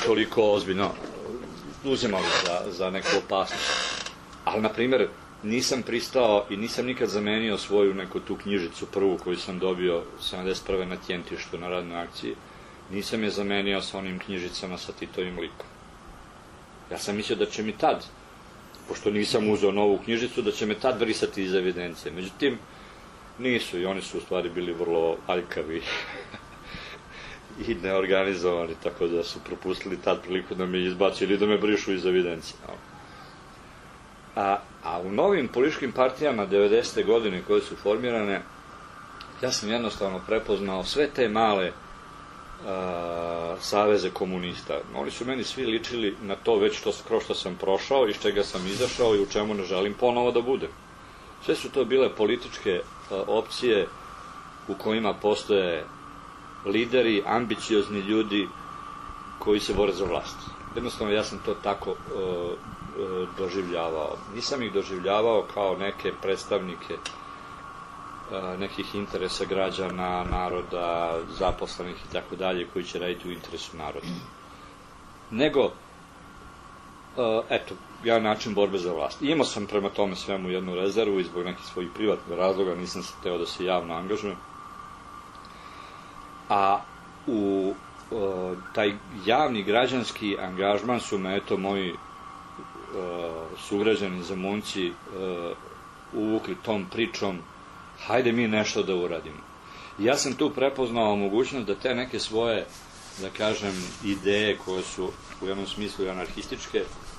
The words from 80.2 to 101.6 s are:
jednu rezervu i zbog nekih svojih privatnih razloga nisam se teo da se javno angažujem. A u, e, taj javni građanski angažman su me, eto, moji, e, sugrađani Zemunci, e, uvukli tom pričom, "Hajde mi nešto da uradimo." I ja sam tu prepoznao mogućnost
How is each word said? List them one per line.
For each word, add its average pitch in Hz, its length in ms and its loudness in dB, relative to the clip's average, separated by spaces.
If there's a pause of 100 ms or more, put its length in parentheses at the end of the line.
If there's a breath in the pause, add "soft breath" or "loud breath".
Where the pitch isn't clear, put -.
jednu 92 240 -2
rezervu 98 460 2
i 90 40 2
zbog 87 200 -4
nekih 90 220 -8
svojih 90 280 -6
privatnih 95 440 0
razloga 92 360 4
nisam 90 280 -6
se - 100 -10 (100)
teo 90 160 -2
da 85 80 -2
se - 180 -4
javno 87 300 0
angažujem. 95 420 -4 (2250 loud breath)
A 101 300 6 (460)
u, 101 480 2 (360)
e, - 40 -4 (600)
taj 107 180 4 (340)
javni 123 360 4
građanski 110 800 2
angažman 98 600 2
su 104 180 -2
me, 92 180 0
eto, 101 200 0
moji, 95 340 0
e, - 40 -6 (1700)
sugrađani 101 540 2
Zemunci, 95 640 -2
e, 85 60 -4 (1200)
uvukli 110 500 0
tom 104 280 0
pričom, 101 480 -2 (680)
"Hajde 120 260 4
mi 117 160 4
nešto 107 340 2
da 95 120 0
uradimo." 82 480 -4 (560 loud breath)
I 101 60 0
ja 131 120 6
sam 135 180 0
tu 151 160 2
prepoznao 120 680 2
mogućnost 113 500 2